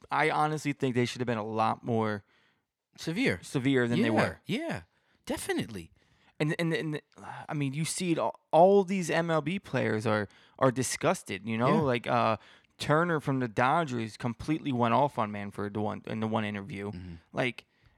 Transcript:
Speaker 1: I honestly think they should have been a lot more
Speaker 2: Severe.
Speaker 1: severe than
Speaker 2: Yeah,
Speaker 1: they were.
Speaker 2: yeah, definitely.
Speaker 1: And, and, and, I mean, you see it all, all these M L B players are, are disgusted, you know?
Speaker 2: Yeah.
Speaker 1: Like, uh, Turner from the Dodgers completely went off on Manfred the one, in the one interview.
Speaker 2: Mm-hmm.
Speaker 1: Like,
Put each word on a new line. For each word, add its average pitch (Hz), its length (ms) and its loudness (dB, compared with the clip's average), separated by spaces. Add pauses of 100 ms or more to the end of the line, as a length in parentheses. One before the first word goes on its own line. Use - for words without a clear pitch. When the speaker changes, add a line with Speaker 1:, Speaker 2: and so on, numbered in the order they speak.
(260)
Speaker 1:
I 156 40 2
honestly 151 440 0
think 131 200 -2
they 123 120 2
should 120 140 -6
have 120 60 -4
been 117 120 -2
a 104 80 -4
lot 110 380 0
more 110 380 -2 (720)
Speaker 2:
Severe. 165 460 -2
Speaker 1:
severe 127 460 2
than 120 100 2
Speaker 2:
Yeah, 226 60 4
Speaker 1:
they 113 60 2
were. 110 360 2
Speaker 2:
yeah, 220 360 -6 (440)
definitely. 226 640 -6 (480)
Speaker 1:
And, 151 200 0
and, 165 160 0
and, 151 260 -4 (480)
I 151 60 -8
mean, 143 200 -2
you 156 100 -4
see 175 280 -2
it 147 60 2
all, 113 200 -2 (120)
all 190 340 8
these 180 260 -2
M 165 200 0
L 156 100 2
B 170 180 -2
players 113 480 -2
are, 107 220 2 (300)
are 131 120 4
disgusted, 120 760 -2
you 113 100 -2
know? 131 200 4
Speaker 2:
Yeah. 165 40 2
Speaker 1:
Like, 127 260 0
uh, 113 300 2 (420)
Turner 160 420 2
from 135 200 -2
the 123 80 -2
Dodgers 123 680 0
completely 143 560 -4
went 117 220 2
off 139 240 2
on 104 140 -2
Manfred 101 420 -6
the 107 60 -2
one, 104 260 -4
in 110 140 -6
the 110 60 0
one 110 180 0
interview. 101 460 -6
Speaker 2:
Mm-hmm. 90 240 -10 (180)
Speaker 1:
Like, 127 320 -4 (340)